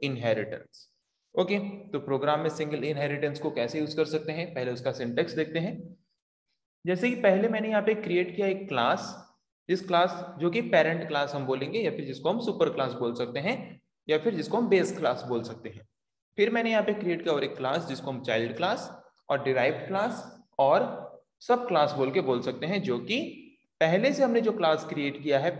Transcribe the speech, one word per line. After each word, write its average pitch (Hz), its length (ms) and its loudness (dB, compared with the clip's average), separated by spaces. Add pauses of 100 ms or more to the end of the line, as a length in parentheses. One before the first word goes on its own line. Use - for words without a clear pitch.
inheritance। 113 840 -2 (480)
ओके, 190 240 2
तो - 400 -6
प्रोग्राम 139 420 0
में 160 100 0
single 151 340 -4
inheritance 143 560 -2
को 156 100 -2
कैसे 120 300 -2
यूज़ 151 160 -4
कर 160 80 2
सकते 156 280 -4
हैं, 170 220 -4
पहले 123 180 -2
उसका 123 200 -4
syntax 127 400 -2
देखते 156 260 -2
हैं। 180 180 -4 (1080)
जैसे 185 260 0
कि 240 120 -4
पहले 202 260 6
मैंने 220 220 -2
यहाँ 208 120 2
पे 220 140 4
create 175 400 0
किया 196 100 0
एक 190 220 -2
class, 135 460 0 (540)
जिस 175 180 -2
class, 175 380 2 (160)
जो 170 100 2
कि 226 120 0
parent 165 460 4
class 143 260 -2
हम 139 120 -2
बोलेंगे 139 340 -2
या 175 100 0
फिर 151 140 -6
जिसको 135 260 -2
हम 233 100 0
super 160 340 2
class 131 260 0
बोल 117 140 0
सकते 123 260 -4
हैं 202 400 -4 (280)
या 156 100 4
फिर 208 160 0
जिसको 160 220 -2
हम 233 120 2
base 185 300 4
class 127 300 0
बोल 120 140 0
सकते 113 260 -12
हैं। - 180 -18 (520)
फिर 220 120 4
मैंने 226 200 0
यहाँ 214 120 4
पे 208 120 2
create 165 280 -2
किया 165 120 0
और 139 100 0
एक - 120 -6
class 139 320 -2
जिसको 135 220 -6
हम 123 140 -6
child 117 320 0
class 190 340 -2 (380)
और 139 160 0
derived 131 420 2
class 208 360 -2 (360)
और 147 260 6 (560)
sub 247 280 0
class 147 240 4
बोल 135 180 2
के 135 100 2
बोल 127 220 2
सकते 131 240 -4
हैं, 196 160 0
जो 123 160 0
कि 226 200 -2 (600)
पहले 196 320 4
से 285 120 2
हमने 233 160 4
जो 226 120 2
class 156 360 2
create 143 340 -4
किया 139 160 2
है 143 220 2